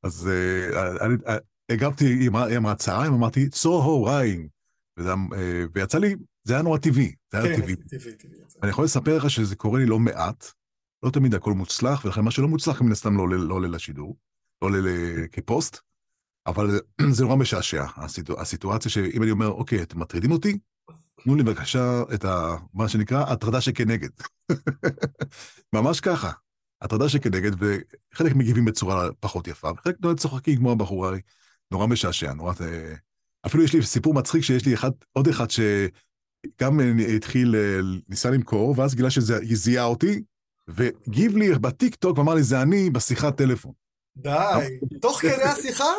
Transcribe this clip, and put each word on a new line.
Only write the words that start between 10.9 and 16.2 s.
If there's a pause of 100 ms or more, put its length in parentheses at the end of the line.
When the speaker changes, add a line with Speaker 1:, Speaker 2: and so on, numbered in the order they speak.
Speaker 1:
לא
תמיד
הכל
מוצלח,
ולכן
מה
שלא
מוצלח,
מן
הסתם
לא
עולה,
לא
עולה
לשידור, (460)
לא
עולה
ל-,
כפוסט, (680)